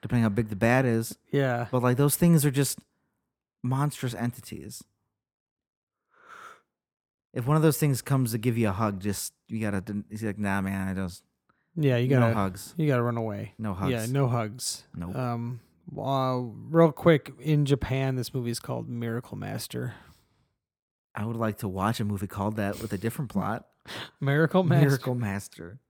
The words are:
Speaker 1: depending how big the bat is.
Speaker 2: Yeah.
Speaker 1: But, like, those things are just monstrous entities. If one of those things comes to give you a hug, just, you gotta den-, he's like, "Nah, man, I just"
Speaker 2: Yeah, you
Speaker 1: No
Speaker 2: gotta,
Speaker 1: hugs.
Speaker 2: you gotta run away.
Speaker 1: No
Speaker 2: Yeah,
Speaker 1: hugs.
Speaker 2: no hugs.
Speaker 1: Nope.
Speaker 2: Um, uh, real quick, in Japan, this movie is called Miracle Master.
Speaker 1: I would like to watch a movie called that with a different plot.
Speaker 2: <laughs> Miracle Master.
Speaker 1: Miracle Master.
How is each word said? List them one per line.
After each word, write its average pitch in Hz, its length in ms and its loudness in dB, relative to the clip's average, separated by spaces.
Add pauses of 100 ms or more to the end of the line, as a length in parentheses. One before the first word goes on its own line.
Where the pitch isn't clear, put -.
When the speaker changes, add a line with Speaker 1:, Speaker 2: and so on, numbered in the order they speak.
Speaker 1:
depending 120 220 2
how 110 60 4
big 107 200 0
the 107 60 -6
bat 120 300 4
is. 113 320 0 (140)
Speaker 2:
Yeah. 123 400 0
Speaker 1:
But, 127 100 2
like, 123 160 4
those 143 200 4
things 165 280 6
are 143 60 4
just 135 280 0 (840)
monstrous 131 500 -2
entities. - 680 -10 (2500)
If 123 120 -4
one 147 100 4
of 156 80 4
those 156 140 6
things 143 240 2
comes 131 300 2
to 117 60 -2
give 117 200 0
you 110 120 4
a - 20 0
hug, 101 280 0
just, 98 340 -4 (140)
you 110 120 -6
gotta 101 220 -2
den-, 104 280 -8
he's 110 140 -10
like, 104 160 -4
"Nah, 98 220 0
man, 95 260 -2
I 95 60 -4
just" 92 300 -6 (520)
Speaker 2:
Yeah, 139 220 2
you 123 120 0
Speaker 1:
No 135 120 6
Speaker 2:
gotta, 113 120 4
Speaker 1:
hugs. 98 420 -2
Speaker 2:
you 156 120 0
gotta 123 160 2
run 117 140 -2
away. 107 400 -6
Speaker 1:
No 110 140 -4 (160)
Speaker 2:
Yeah, 123 120 0
Speaker 1:
hugs. 113 120 -4
Speaker 2:
no 139 160 2
hugs. 117 560 -4 (120)
Speaker 1:
Nope. 87 200 -8
Speaker 2:
Um, 120 440 -6 (380)
uh, 131 400 -2 (320)
real 165 220 8
quick, 151 480 4
in 147 260 4
Japan, 135 500 0
this 123 180 -6
movie 120 160 -4
is 113 100 -6
called 117 300 -8
Miracle 117 480 -6
Master. 120 560 -8 (1200)
Speaker 1:
I 107 100 -4
would 117 120 -4
like 110 220 -2
to 110 80 -4
watch 95 320 0
a 110 60 -2
movie 101 220 -4
called 104 300 -4
that 101 240 -4
with 113 120 -6
a 98 40 -4
different 113 340 -4
plot. 101 360 -4 (260)
Speaker 2:
<laughs> - 260 -14
Miracle 156 440 2
Master. 143 240 6
Speaker 1:
Miracle 131 280 0
Master. 101 640 -8 (100)